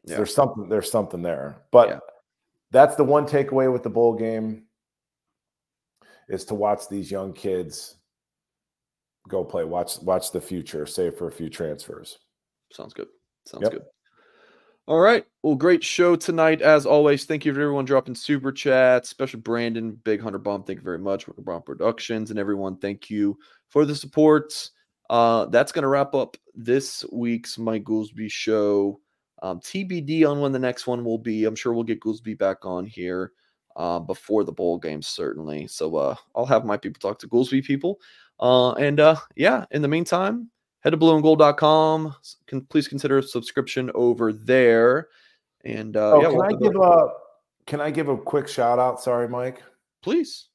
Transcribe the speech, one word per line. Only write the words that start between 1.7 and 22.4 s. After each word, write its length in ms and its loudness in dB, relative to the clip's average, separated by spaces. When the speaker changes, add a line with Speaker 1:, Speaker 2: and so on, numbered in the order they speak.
Speaker 1:
But 180 8
Speaker 2:
Yeah. 100 -8
Speaker 1:
that's 240 6
the 80 2
one 240 2
takeaway 440 0
with 120 -4
the 60 -6
bowl 240 2
game, 540 -6
is 180 -8
to 100 -8
watch 320 -2
these 220 -10
young 240 -8
kids 600 -8
go 160 -4
play, 200 -4
watch, 380 -6
watch 300 -2
the 100 -6
future, 440 -8
save 320 -4
for 100 -8
a 40 -8
few 180 -12
transfers. 720 -12
Speaker 2:
Sounds 220 -20
good. 160 -14
Sounds 180 -12
Speaker 1:
Yep. 100 0
Speaker 2:
good. 120 -12
All 120 2
right. 260 4
Well, 120 2
great 280 2
show 320 2
tonight, 460 0
as 240 6
always. 400 4
Thank 200 -6
you 80 0
to 60 -4
everyone 260 -2
dropping 300 0
super 360 -4
chats, 580 2
especially 320 -8
Brandon, 500 -4
Big 300 -2
Hunter 180 -8
Bomb. 240 -6
Thank 160 -10
you 40 -20
very 140 -8
much. 300 -6
Wicker 140 -20
Bomb 200 -10
Productions 680 -6
and 80 -6
everyone, 380 -4